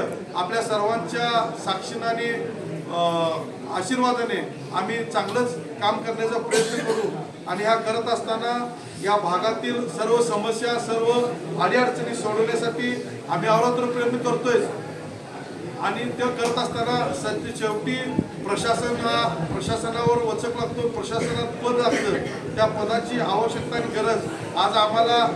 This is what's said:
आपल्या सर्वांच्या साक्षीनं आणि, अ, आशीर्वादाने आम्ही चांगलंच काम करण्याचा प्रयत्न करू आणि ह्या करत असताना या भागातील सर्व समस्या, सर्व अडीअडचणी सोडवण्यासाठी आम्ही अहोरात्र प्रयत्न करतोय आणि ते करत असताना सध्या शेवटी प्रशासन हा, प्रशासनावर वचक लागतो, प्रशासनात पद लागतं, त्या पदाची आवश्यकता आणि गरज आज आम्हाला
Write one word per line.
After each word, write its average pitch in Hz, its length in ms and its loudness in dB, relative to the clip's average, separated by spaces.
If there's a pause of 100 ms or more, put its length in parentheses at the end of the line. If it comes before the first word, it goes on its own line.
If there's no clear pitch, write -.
(360)
आपल्या 226 260 0
सर्वांच्या 226 1040 0
साक्षीनं 196 400 -4
आणि, 233 240 0 (640)
अ, 170 80 -2 (760)
आशीर्वादाने 233 1000 0
आम्ही 226 360 -2
चांगलंच 208 440 0 (260)
काम 208 160 4
करण्याचा 226 400 -2
प्रयत्न - 460 2
करू 220 240 2 (400)
आणि 185 160 -2
ह्या 226 120 6
करत 226 340 0
असताना 233 640 0 (300)
या 208 140 4
भागातील 226 720 0
सर्व 220 320 4
समस्या, 226 580 0
सर्व 226 320 2 (500)
अडीअडचणी 240 540 2
सोडवण्यासाठी 233 880 0 (240)
आम्ही 175 200 0
अहोरात्र 240 360 4
प्रयत्न 240 320 2
करतोय 240 440 2 (1200)
आणि 214 220 -2
ते 240 180 -4
करत 240 360 0
असताना 240 560 0
सध्या 214 440 -4
शेवटी 214 380 -2 (480)
प्रशासन 233 520 0
हा, 233 580 0
प्रशासनावर 226 720 0
वचक 220 240 -2
लागतो, 240 400 -2
प्रशासनात 233 800 -2
पद 247 100 2
लागतं, 233 400 4 (400)
त्या 214 100 4
पदाची 226 540 0
आवश्यकता 226 560 0
आणि 233 100 0 (100)
गरज 214 220 2 (400)
आज 208 200 4
आम्हाला 226 580 4